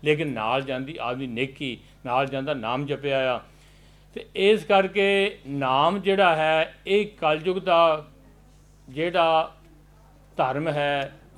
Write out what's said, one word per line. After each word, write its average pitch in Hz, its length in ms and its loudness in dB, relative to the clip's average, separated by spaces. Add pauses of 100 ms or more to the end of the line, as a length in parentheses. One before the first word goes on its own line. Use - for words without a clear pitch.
ਲੇਕਿਨ 151 240 2
ਨਾਲ 120 340 -2
ਜਾਂਦੀ 135 400 -8
ਆਦਮੀ 127 260 -6
ਨੇਕੀ, 127 500 -6 (280)
ਨਾਲ 131 200 0
ਜਾਂਦਾ 135 280 -6
ਨਾਮ 127 320 -4
ਜਪਿਆ 135 500 -2
ਆ। 113 60 -8 (720)
ਤੇ - 120 -12 (100)
ਇਸ 196 300 2
ਕਰਕੇ 196 720 2 (100)
ਨਾਮ 139 520 2
ਜਿਹੜਾ 190 360 4
ਹੈ, 160 400 0 (120)
ਇਹ 202 180 2
ਕਲਯੁਗ 165 520 -2
ਦਾ 165 500 2 (840)
ਜਿਹੜਾ 165 680 0 (840)
ਧਰਮ 147 300 -2
ਹੈ, 143 520 -2 (180)